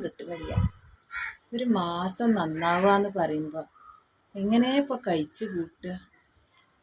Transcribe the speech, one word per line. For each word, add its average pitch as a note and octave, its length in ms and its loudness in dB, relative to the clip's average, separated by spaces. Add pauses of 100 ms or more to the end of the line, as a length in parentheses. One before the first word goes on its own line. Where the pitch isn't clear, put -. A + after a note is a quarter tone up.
കിട്ടുന്നില്ല. - 500 -10 (1000)
ഒരു A#3 100 -2 (120)
മാസം F3+ 520 0 (100)
നന്നാവാന്ന് F3 800 2
പറയുമ്പോ D#3 440 -2 (720)
എങ്ങനെ A3 340 2 (120)
ഇപ്പൊ C#4 160 -2 (100)
കഴിച്ചു E3 460 -2
കൂട്ടുക? F3+ 420 -8 (880)